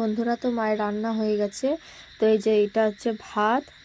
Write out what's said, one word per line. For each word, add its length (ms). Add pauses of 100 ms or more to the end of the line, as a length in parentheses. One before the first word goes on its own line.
বন্ধুরা, 360
তো 120 (100)
মায়ের 240
রান্না 300
হয়ে 240
গেছে। 320 (500)
তো 80
এই 120
যে 140 (100)
এটা 260
হচ্ছে 200 (140)
ভাত, 400 (220)